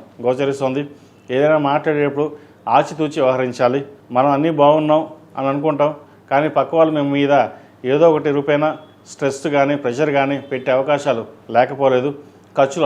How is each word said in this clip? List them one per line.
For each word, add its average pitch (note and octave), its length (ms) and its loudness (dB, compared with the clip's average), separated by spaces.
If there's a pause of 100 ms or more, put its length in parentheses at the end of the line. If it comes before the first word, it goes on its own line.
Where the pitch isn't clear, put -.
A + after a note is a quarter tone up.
(240)
గోచరిస్తోంది. C3+ 580 -2 (540)
ఏదైనా D3+ 220 2 (100)
మాట్లాడేటప్పుడు D3 580 -2 (500)
ఆచితూచి D3+ 440 0
వ్యవహరించాలి. B2+ 600 0 (360)
మనం C3+ 200 4
అన్నీ D#3 140 0 (120)
బాగున్నాం D3+ 400 4 (340)
అని C3+ 160 -4
అనుకుంటాం, D3 400 0 (400)
కానీ D3 260 0
పక్క C3+ 220 -2
వాళ్ళు D#3+ 180 4
మేము C#3+ 200 -2
మీద C#3+ 160 2 (580)
ఏదో D3+ 200 4
ఒకటి D3 260 0
రూపేణా D3 320 0 (420)
స్ట్రెస్ C3+ 280 -4 (160)
కానీ, C#3+ 280 2
ప్రెషర్ C3+ 340 -2
కానీ C#3 180 0 (140)
పెట్టే C3 280 -4
అవకాశాలు C3+ 460 -2 (320)
లేకపోలేదు. C3 540 2 (480)
ఖర్చులు C#3 280 0